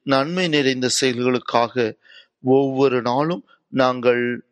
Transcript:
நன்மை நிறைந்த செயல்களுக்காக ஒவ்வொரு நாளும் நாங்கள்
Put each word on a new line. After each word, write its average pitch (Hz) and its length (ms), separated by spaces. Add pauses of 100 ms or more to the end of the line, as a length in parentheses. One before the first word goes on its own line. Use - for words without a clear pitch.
நன்மை 156 440
நிறைந்த 131 420 (120)
செயல்களுக்காக 120 920 (460)
ஒவ்வொரு 131 600
நாளும் 147 440 (220)
நாங்கள் 123 840